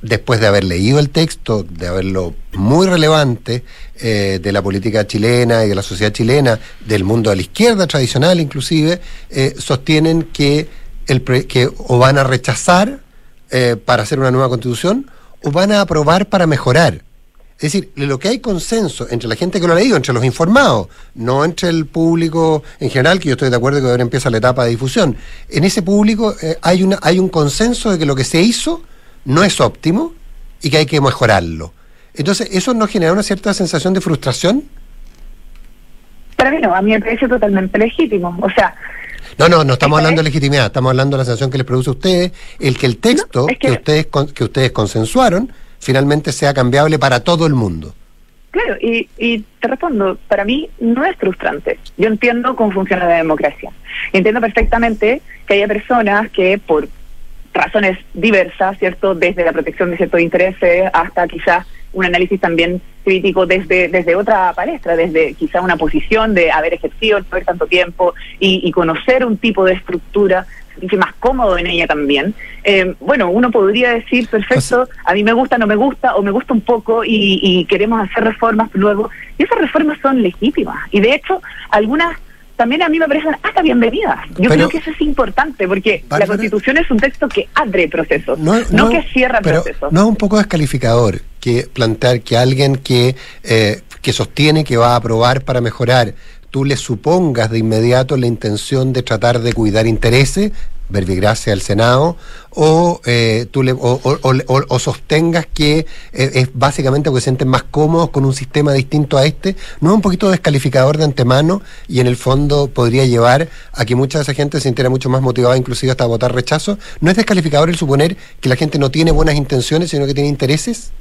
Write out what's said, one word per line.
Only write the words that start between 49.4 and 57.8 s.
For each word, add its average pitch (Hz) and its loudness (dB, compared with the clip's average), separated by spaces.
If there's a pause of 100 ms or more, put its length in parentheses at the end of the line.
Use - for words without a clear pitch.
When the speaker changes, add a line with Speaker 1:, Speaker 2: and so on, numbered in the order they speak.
Speaker 2:
te 240 -4
respondo, 233 -2 (100)
para 202 0
mí 262 -4 (100)
no 240 0
es 370 -2
frustrante. - -4 (200)
Yo 190 2
entiendo 240 0
cómo 214 0
funciona 190 -2
la 170 4
democracia. 156 -2 (420)
Entiendo 214 2
perfectamente 226 0 (260)
que 202 2
haya 202 2
personas 214 0
que 190 2
por 151 0 (680)
razones 190 0 (140)